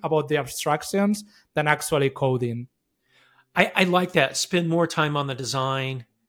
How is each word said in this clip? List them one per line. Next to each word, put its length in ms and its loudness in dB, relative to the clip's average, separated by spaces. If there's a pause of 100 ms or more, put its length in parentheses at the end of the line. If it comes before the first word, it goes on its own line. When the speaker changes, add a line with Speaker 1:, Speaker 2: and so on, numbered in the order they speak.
Speaker 1:
about 240 0
the 100 0
abstractions 880 -2 (300)
than 120 0
actually 440 0
coding. 580 -2 (880)
Speaker 2:
I, 180 4
I 100 4
like 280 2
that. 240 2
Spend 320 0
more 180 2
time 300 0
on 100 -2
the 80 -4
design 720 -4 (220)